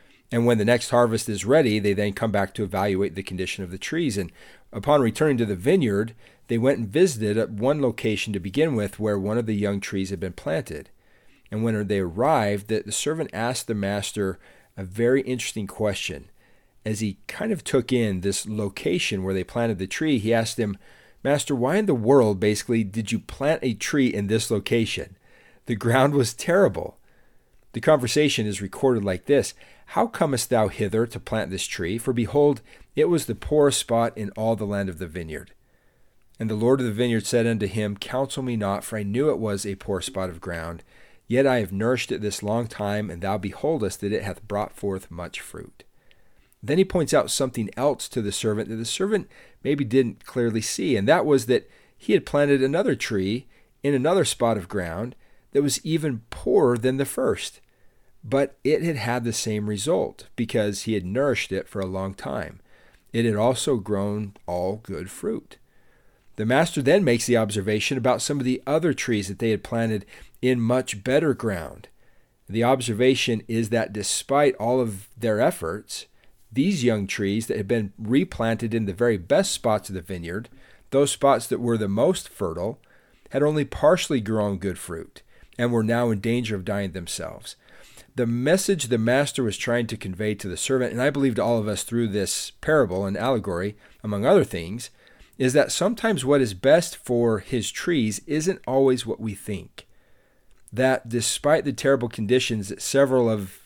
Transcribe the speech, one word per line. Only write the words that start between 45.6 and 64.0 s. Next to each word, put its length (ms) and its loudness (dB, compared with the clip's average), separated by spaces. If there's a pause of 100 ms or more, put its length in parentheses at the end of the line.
Then 160 0
he 60 6
points 280 0
out 200 2
something 440 -2
else 340 -2
to 120 -4
the 80 -2
servant 380 -2
that 80 -8
the 80 -6
servant 440 -2 (360)
maybe 200 0
didn't 400 0
clearly 360 0
see, 360 -2
and 120 2
that 180 4
was 200 4
that 220 2 (300)
he 140 -2
had 140 2
planted 360 4
another 320 2
tree 520 -2 (360)
in 100 2
another 320 4
spot 320 2
of 120 -6
ground 480 -6 (340)
that 120 2
was 220 -2
even 460 -2
poorer 480 2
than 180 0
the 80 0
first. 560 -4 (640)
But 400 -2
it 220 2
had 120 0
had 280 -2
the 80 -2
same 360 -4
result, 680 -4
because 460 -2
he 120 -2
had 100 -2
nourished 460 -2
it 180 -4
for 120 -8
a 60 -2
long 280 -6
time. 460 -8 (520)
It 120 0
had 120 2
also 420 2
grown 560 -4 (120)